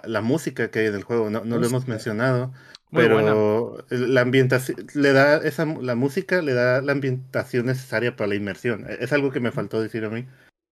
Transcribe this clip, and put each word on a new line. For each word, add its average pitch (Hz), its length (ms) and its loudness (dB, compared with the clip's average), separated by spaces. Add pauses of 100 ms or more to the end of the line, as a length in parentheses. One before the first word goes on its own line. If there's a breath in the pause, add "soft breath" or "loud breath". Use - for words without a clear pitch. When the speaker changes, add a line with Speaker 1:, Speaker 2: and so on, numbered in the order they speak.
Speaker 1:
la 107 160 -2
música 123 480 -2
que 117 100 -4
hay 110 80 2
en 104 80 -2
el 95 80 -6
juego, 113 280 -2
no, 107 120 -4
no 117 140 -2
lo 117 80 0
hemos 117 60 0
Speaker 2:
Música. 131 200 -2
Speaker 1:
mencionado, 123 640 -2 (380 loud breath)
Speaker 3:
Muy 123 160 4
buena. 110 240 4
Speaker 1:
pero 107 580 0
la 123 340 2
ambientaci-, 127 720 0
le 139 180 4
da 139 260 6
esa 156 280 -2
mu-, 156 160 -6
la 127 140 -2
música 139 480 0
le 139 100 0
da 127 300 2
la 143 80 0
ambientación 131 760 -2
necesaria 123 500 -2
para 107 120 -2
la 104 80 -2
inmersión. 101 520 -4
E-, 107 160 -8
es 127 80 -4
algo 139 200 0
que 135 80 -4
me 120 120 -2
faltó 110 300 -4
decir 110 240 -6
a 107 60 -4
mí. 113 80 -6 (520 soft breath)